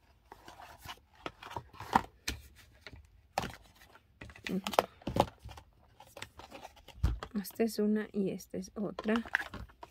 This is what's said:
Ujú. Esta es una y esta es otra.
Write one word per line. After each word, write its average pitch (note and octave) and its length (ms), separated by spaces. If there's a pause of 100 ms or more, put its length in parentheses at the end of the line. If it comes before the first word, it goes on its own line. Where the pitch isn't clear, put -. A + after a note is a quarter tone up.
(4000)
Ujú. - 3000
Esta - 220
es A3 160
una G#3+ 320
y G3 180
esta - 260
es F#3 200
otra. G#3 380 (760)